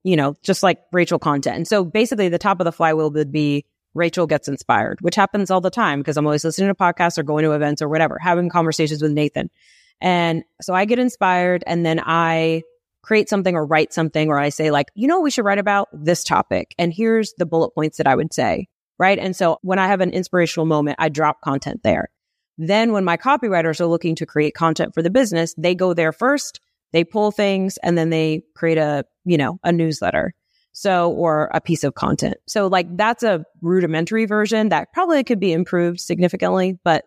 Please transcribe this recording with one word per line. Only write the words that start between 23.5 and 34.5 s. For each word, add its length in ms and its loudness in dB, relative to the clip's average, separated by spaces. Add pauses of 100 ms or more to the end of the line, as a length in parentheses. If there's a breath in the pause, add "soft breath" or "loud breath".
are 60 0
looking 300 0
to 100 -8
create 280 0
content 400 0
for 80 -2
the 80 2
business, 480 0
they 160 0
go 180 0
there 200 0
first, 480 -2 (320)
they 120 2
pull 260 0
things, 520 -2
and 160 0
then 120 0
they 320 0 (120)
create 240 0
a, 260 -2 (200)
you 120 2
know, 260 0
a 80 0
newsletter. 640 0 (420)
So, 360 0
or 400 0
a 80 0
piece 240 -2
of 100 -2
content. 420 -2 (120)
So, 180 -2
like, 200 2 (100)
that's 260 0
a 220 0 (160)
rudimentary 640 0
version 460 0